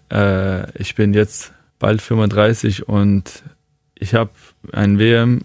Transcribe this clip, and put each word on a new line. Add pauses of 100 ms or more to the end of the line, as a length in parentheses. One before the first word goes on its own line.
(120)
Äh, (100)
ich
bin
jetzt (280)
bald
fünfunddreißig
und (600)
ich
hab (420)
ein
W
M